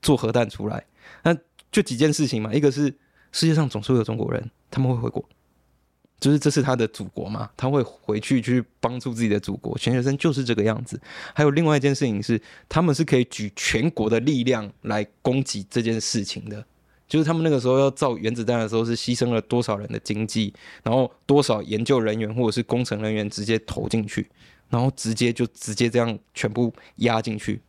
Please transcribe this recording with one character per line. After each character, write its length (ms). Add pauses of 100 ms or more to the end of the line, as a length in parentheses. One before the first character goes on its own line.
做 160
核 120
弹 200
出 180
来。 180 (380)
那 100 (380)
就 100
几 140
件 160
事 160
情 140
嘛， 120
一 60
个 100
是 240 (380)
世 160
界 80
上 140
总 120
是 120
会 60
有 40
中 140
国 160
人， 180 (180)
他 120
们 120
会 80
回 80
国。 140 (960)
就 100
是 80
这 120
是 120
他 140
的 140
祖 240
国 160
嘛， 260
他 140
会 120
回 380
去 220
去 200 (200)
帮 180
助 140
自 100
己 60
的 100
祖 160
国， 220
钱 160
学 100
森 140
就 160
是 100
这 100
个 80
样 220
子。 160 (340)
还 120
有 60
另 120
外 140
一 20
件 160
事 80
情 180
是， 160 (300)
他 140
们 120
是 120
可 100
以 80
举 320
全 360
国 180
的 100
力 240
量 260 (120)
来 260 (140)
攻 200
击 280
这 120
件 200
事 200
情 280
的， 120 (460)
就 100
是 60
他 100
们 80
那 80
个 80
时 120
候 100
要 120
造 260
原 180
子 80
弹 160
的 80
时 80
候 80
是 140
牺 200
牲 160
了 60
多 240
少 140
人 100
的 120
经 280
济， 260 (300)
然 100
后 160 (160)
多 160
少 200
研 240
究 120
人 220
员 160
或 120
者 40
是 120
工 200
程 180
人 120
员 160
直 160
接 140
投 280
进 180
去， 240 (400)
然 120
后 160
直 160
接 180
就， 160
直 260
接 160
这 100
样 200 (140)
全 180
部 220 (240)
压 240
进 180
去。 300